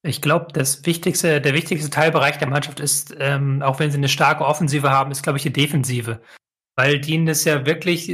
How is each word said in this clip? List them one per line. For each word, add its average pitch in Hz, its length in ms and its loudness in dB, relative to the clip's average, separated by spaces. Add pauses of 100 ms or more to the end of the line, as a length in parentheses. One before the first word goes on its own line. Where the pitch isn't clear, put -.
Ich 147 200 -4
glaub, 156 320 0
das - 320 -2
wichtigste, 165 560 0
der 143 100 2
wichtigste 156 380 -2
Teilbereich 151 480 2
der 143 100 -2
Mannschaft 143 320 -4
ist, - 380 -4
ähm, 139 420 0
auch 135 180 0
wenn 151 120 2
sie 143 80 -2
eine 139 100 0
starke 147 380 2
Offensive 143 440 0
haben, 135 200 2
ist, 139 120 -8
glaub 147 140 -2
ich, 139 60 -2
die 131 100 -2
Defensive. 123 720 -2 (520)
Weil 143 280 2
denen 160 260 0
es 156 160 0
ja 147 220 2
wirklich 170 480 -2